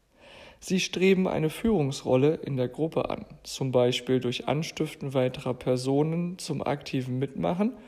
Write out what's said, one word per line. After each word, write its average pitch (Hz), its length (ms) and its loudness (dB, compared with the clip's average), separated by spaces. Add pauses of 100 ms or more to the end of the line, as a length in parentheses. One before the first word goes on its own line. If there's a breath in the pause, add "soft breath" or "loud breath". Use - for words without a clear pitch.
(600 loud breath)
Sie 185 180 0
streben 185 480 4
eine 156 240 0
Führungsrolle 147 840 2
in 143 220 -4
der 127 120 0
Gruppe 147 420 -2
an, - 160 -8 (160)
zum - 300 -4
Beispiel 127 480 4
durch 123 260 -4
Anstiften 151 680 -4
weiterer 127 400 0
Personen 147 840 0
zum - 240 -6
aktiven 127 560 -4
Mitmachen 170 540 -2 (160 loud breath)